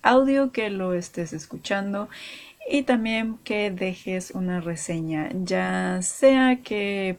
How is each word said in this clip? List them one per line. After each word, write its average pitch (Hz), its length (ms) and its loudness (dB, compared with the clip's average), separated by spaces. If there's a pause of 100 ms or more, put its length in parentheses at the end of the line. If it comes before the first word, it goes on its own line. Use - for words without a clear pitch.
audio 269 480 4
que 220 180 -2
lo 185 240 -2
estés 175 400 -6
escuchando 196 760 -4 (600)
y 285 140 2
también 226 600 0
que 208 280 -2
dejes 185 600 -4
una 180 300 -2
reseña, 160 720 -4
ya 185 680 0
sea 262 540 6
que 202 600 -2